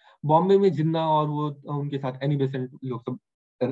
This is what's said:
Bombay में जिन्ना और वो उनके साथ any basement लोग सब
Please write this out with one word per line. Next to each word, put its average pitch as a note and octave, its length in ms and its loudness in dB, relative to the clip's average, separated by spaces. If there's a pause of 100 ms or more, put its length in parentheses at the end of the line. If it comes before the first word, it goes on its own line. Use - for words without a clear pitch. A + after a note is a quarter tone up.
(260)
Bombay F3+ 320 4
में G3 140 4
जिन्ना D#3+ 380 0
और D3+ 180 2
वो D3 220 -2 (300)
उनके C#3+ 180 -6
साथ C3+ 260 -6
any D3 120 0
basement C3+ 480 -4
लोग B2 180 -8
सब B2 180 -8 (520)